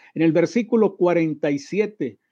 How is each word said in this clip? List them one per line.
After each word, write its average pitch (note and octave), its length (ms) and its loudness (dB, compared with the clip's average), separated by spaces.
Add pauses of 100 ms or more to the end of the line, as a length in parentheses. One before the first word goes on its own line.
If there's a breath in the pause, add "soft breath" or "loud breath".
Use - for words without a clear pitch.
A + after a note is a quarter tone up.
(140 soft breath)
En D#3+ 80 -2
el E3 100 4
versículo G3 640 0
cuarenta E3 540 0
y C#3+ 80 -2
siete F3 600 -6 (140)